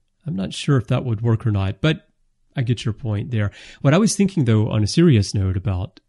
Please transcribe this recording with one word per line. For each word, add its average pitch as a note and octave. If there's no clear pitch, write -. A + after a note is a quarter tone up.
I'm E3
not F3+
sure C#3+
if A#2+
that B2
would A2+
work A2+
or A2+
not, G2
but -
I C#3+
get A#2
your A2
point G#2+
there. G#2+
What C#3
I E3
was A3
thinking, F#3+
though, A2
on A2
a G#2
serious C3+
note F#2+
about F#2